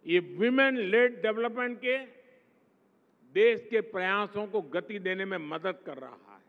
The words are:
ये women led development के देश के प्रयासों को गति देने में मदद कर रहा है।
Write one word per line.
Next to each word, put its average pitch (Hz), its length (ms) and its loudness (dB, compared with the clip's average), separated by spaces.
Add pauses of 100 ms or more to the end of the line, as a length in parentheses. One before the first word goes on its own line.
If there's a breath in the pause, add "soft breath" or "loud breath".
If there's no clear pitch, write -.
ये 170 140 4
women 247 520 2
led 233 500 2
development 226 560 -2
के 254 200 -2 (1300)
देश 226 380 4
के 220 100 2
प्रयासों 202 680 -2
को 202 160 -2
गति 175 360 -4
देने 185 260 -2
में 190 140 -4
मदद 165 480 -6
कर 143 120 -12
रहा 117 360 -18
है। 98 140 -20